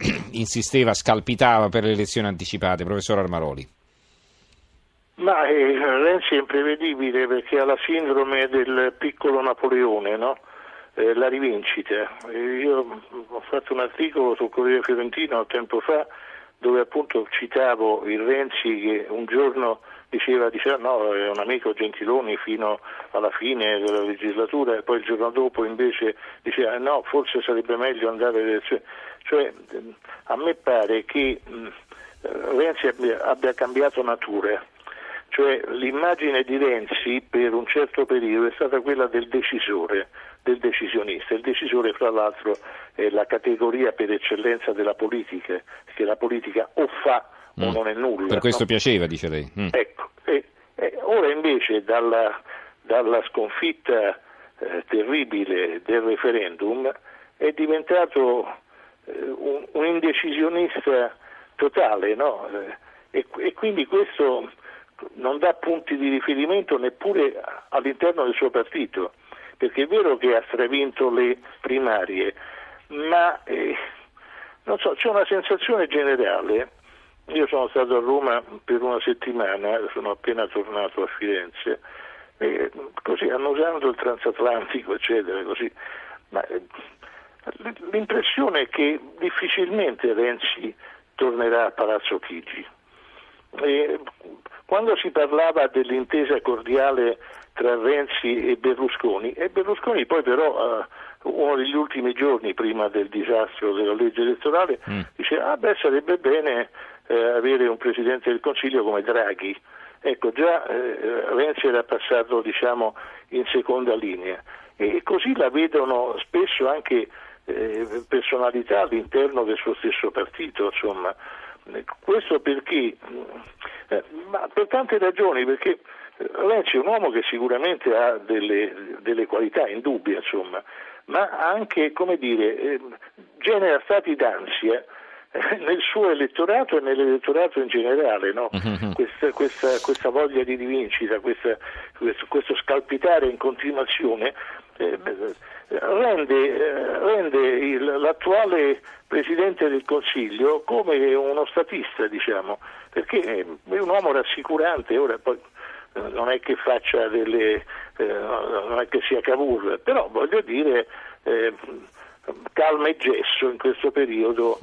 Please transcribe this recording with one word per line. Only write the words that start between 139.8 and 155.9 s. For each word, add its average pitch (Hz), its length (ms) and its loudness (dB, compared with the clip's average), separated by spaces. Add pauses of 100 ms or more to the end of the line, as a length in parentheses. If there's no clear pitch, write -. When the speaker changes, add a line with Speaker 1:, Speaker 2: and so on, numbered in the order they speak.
Speaker 2:
questa - 280 0
voglia 135 340 2
di 127 120 -2
rivincita, 120 640 -2
questa, 117 380 -2 (400)
questo, - 320 -2
questo - 260 0
scalpitare 139 720 2
in 123 80 -2
continuazione, 131 1000 -2 (440)
eh, - 200 0
beh, 104 360 -6 (340)
rende, 151 880 2
eh, 143 440 0
rende 190 380 2
il, 131 460 2 (160)
l'attuale 160 800 2 (260)
Presidente 165 640 0
del 135 160 -2
Consiglio 135 760 0
come 151 520 2
uno 139 320 0
statista, - 640 -2
diciamo, 101 520 -4 (300)
perché - 320 -2
è 104 240 -4 (200)
un 190 240 -2
uomo 185 220 2
rassicurante. 143 840 0
Ora 123 200 2
poi, 123 200 -2 (560)